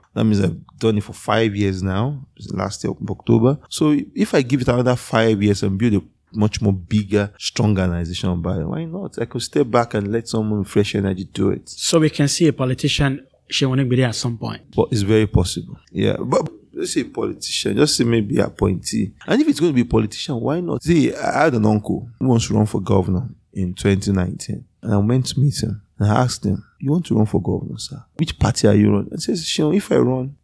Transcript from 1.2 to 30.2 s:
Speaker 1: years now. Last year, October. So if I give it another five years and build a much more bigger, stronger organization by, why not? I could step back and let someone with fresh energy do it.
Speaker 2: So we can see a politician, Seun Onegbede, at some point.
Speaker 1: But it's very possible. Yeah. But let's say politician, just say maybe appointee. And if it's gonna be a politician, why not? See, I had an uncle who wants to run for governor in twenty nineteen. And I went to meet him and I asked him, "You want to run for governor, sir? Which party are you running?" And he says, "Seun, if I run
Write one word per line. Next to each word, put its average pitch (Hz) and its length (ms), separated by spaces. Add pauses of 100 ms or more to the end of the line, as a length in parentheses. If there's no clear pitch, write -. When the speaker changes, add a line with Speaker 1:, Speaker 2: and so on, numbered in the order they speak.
Speaker 1:
years 98 260
now. 117 440 (240)
Last - 340
year, 107 100 (160)
October. 117 480 (100)
So 151 260 (200)
if - 200
I 156 80
give 127 200
it 123 60
another 123 280
five 113 460
years 104 200
and 98 160
build 113 160
a 95 80 (300)
much 107 300
more 98 100
bigger, 101 680
stronger 107 440
organization 87 580
by, 90 240
why 156 200
not? 170 340
I 117 60
could 120 180
step 139 280
back 117 240
and 101 180
let 113 160
someone 107 320
with 92 80
fresh - 260
energy 98 300
do - 260
it. - 180
Speaker 2:
So - 300
we 156 120
can 143 180
see 170 180
a 147 80
politician, 135 720 (240)
Seun 131 260
Onegbede, 127 320
at 107 60
some 120 240
point. - 360
Speaker 1:
But - 180
it's 110 100
very 110 240
possible. - 500 (140)
Yeah. 101 260
But 135 320 (240)
let's - 220
say 135 100
politician, - 720
just 147 200
say 135 80
maybe 113 340
appointee. 98 720 (140)
And 254 160
if 320 60
it's - 120
gonna 170 140
be 120 80
a - 20
politician, 113 560
why 139 200
not? 165 220
See, 156 300
I 143 320
had 156 100
an 107 120
uncle 107 420 (100)
who 123 100
wants 117 180
to - 80
run 107 120
for 107 140
governor 95 480 (240)
in 92 220
twenty 98 380
nineteen. - 520 (180)
And - 120
I 101 40
went 123 280
to - 140
meet 139 240
him 107 180 (160)
and 101 100
I 113 140
asked - 220
him, 98 180 (160)
"You 135 140
want 170 140
to - 100
run 110 100
for - 160
governor, 78 360
sir? - 260 (140)
Which - 200
party 110 300
are 101 60
you 104 180
running?" 101 180
And - 100
he - 40
says, 175 200
"Seun, 156 300
if 202 160
I 143 60
run 127 480